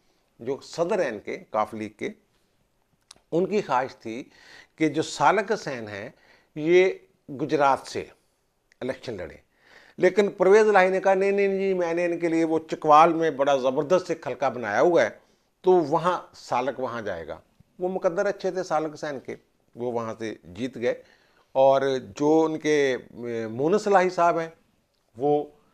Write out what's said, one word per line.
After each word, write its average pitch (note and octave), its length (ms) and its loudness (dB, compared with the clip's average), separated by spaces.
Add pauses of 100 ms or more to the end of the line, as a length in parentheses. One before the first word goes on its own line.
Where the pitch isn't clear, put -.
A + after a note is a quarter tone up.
(400)
जो B2 200 -8
सदर F3+ 400 -4
हैं C3+ 120 -2
इनके G#2+ 240 -10
काफ - 380 -4
लीग G#2+ 240 -8
के, D#3+ 140 -8 (1200)
उनकी F#3 300 0
ख्वाहिश C3 300 -2
थी A2+ 380 -12 (480)
कि D#3 100 2
जो D3 140 -2
सालक F#3+ 500 0
हुसैन B2+ 360 -8
हैं G#2 260 -12 (420)
ये F3+ 520 2 (220)
गुजरात C#3 560 0
से - 240 -10 (720)
इलेक्शन B2+ 300 -8
लड़े, F2 300 -12 (560)
लेकिन F#3 300 2
परवेज़ G3+ 400 4
इलाही F#3+ 220 6
ने F#3 100 0
कहा, G3 140 2
"नहीं, G3 180 0
नहीं G3 260 0
जी, G3 160 0
मैंने F3 300 -2
इनके E3+ 240 -2
लिए E3 160 2
वो D#3+ 140 0
चकवाल D#3 560 4
में D#3+ 220 -2
बड़ा C#3 200 2
ज़बरदस्त C#3+ 540 0
एक - 180 -8
हलका B2+ 220 -2
बनाया A2+ 300 -2
हुआ D#3+ 220 4
है, G#2 180 -2 (440)
तो F#3 80 6
वहाँ E3 640 0
सालक B2+ 460 -4
वहाँ A#2 220 -6
जाएगा।" E2 400 -10 (380)
वो F3+ 80 -2
मुकद्दर F#3 380 -2
अच्छे G3 260 -4
थे F3+ 100 -6
सालक D#3 280 -4
हुसैन D3 280 -10
के, A#2 180 -14 (400)
वो A#2+ 140 -6
वहाँ A2+ 300 -6
से A2 260 -8
जीत A#2 320 -10
गए। A#2+ 240 -4 (520)
और C3+ 440 4
जो D3 460 2
उनके, D3+ 480 0
ए, A#2 580 -8
मोनस D#3+ 380 0
इलाही F#3 220 4
साहब E3+ 280 2
हैं, E3 140 -6 (680)
वो D3 400 0 (160)